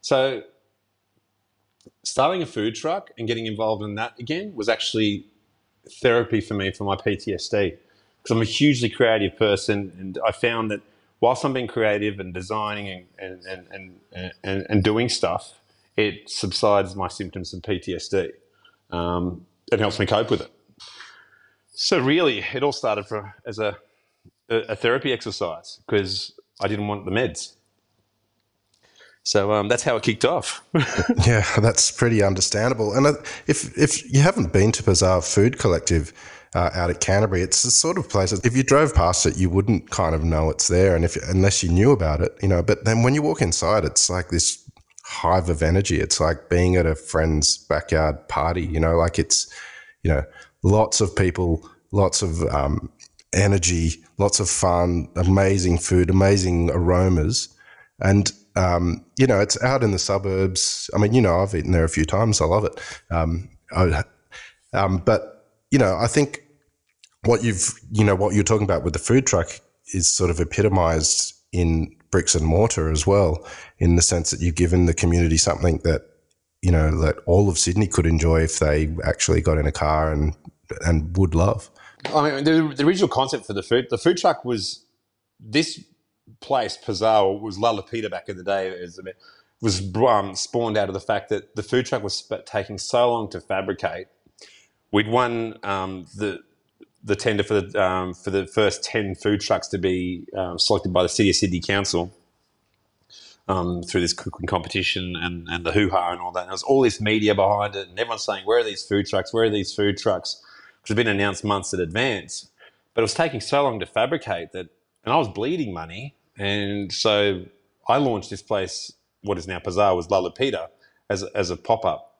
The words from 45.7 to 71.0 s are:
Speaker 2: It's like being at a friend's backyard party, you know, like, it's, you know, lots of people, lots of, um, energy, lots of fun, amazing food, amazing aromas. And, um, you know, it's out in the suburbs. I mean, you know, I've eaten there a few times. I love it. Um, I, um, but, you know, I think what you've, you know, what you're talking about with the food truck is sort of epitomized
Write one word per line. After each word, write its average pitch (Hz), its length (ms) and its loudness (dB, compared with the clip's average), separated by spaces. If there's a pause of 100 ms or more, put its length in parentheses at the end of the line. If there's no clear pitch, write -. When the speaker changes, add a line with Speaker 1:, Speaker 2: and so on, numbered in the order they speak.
Speaker 2:
It's - 220 -2
like 80 280 -2
being 90 280 4
at 87 80 4
a 78 100 0
friend's 80 600 0
backyard 76 720 -2
party, 82 360 -2
you 80 140 -2
know, 82 160 4
like, 82 240 2
it's, - 340 -2 (500)
you 85 60 2
know, 69 140 2 (400)
lots 104 380 4
of 98 120 -2
people, 87 560 0 (220)
lots 95 300 2
of, 85 220 -2
um, 71 460 0 (440)
energy, 87 680 2 (160)
lots 101 220 2
of 95 100 -2
fun, 87 680 2
amazing 92 600 4
food, 90 300 2
amazing 92 640 4
aromas. 90 800 2 (500)
And, 98 320 4 (240)
um, 87 500 0 (140)
you 131 80 6
know, 107 120 4
it's - 220 0
out 127 220 0
in 107 80 2
the 92 80 -2
suburbs. 95 960 -2
I - 20 2
mean, 107 160 4
you 127 80 6
know, 90 200 4
I've 101 120 -2
eaten 85 180 -2
there 85 120 4
a 80 60 2
few 78 160 0
times. 104 360 2
I 78 40 2
love 98 200 2
it. - 140 -4 (320)
Um, 82 380 -2 (260)
I, 82 280 2 (720)
um, 98 240 0
but, - 480 0 (240)
you 143 80 2
know, 98 180 4
I 110 120 0
think 143 360 0 (800)
what 113 200 2
you've, 104 300 -2 (180)
you 107 120 4
know, 101 120 6
what 95 180 0
you're 104 100 4
talking 107 200 2
about 92 200 0
with 85 100 -2
the - 60 -4
food 131 280 2
truck 87 220 0 (440)
is 92 160 0
sort 90 200 0
of 85 100 -2
epitomized 85 920 2 (180)